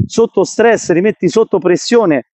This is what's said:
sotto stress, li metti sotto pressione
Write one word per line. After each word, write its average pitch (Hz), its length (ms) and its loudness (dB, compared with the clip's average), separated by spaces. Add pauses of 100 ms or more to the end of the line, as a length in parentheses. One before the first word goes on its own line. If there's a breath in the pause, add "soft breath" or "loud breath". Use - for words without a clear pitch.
sotto 226 380 0
stress, 220 480 0
li 170 100 2
metti 196 280 -2
sotto 214 300 0
pressione 175 760 0